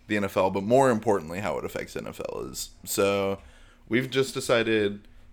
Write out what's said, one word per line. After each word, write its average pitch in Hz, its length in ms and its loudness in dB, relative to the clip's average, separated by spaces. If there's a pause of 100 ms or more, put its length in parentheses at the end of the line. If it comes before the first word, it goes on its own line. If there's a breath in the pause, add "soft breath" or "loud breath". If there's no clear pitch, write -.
the 107 80 0
N 101 100 0
F 98 120 -2
L, 95 140 4
but 98 120 -2
more 127 280 6
importantly, 98 480 0
how 82 180 -4
it - 80 -6
affects - 300 -8
N 55 100 -8
F - 160 -12 (100)
L 55 100 -8 (100)
is. - 180 -10 (140)
So, 98 560 0 (500 loud breath)
we've 127 220 0
just 131 240 0
decided 110 720 0 (260 soft breath)